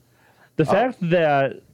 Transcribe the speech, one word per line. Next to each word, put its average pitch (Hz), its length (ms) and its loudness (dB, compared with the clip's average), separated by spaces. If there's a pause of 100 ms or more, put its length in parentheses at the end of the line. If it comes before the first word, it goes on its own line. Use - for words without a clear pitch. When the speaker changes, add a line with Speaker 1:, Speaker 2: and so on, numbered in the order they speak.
(560)
Speaker 1:
The 160 120 0
Speaker 2:
Oh. 107 40 0
Speaker 1:
fact 240 240 0 (140)
that 147 500 0 (120)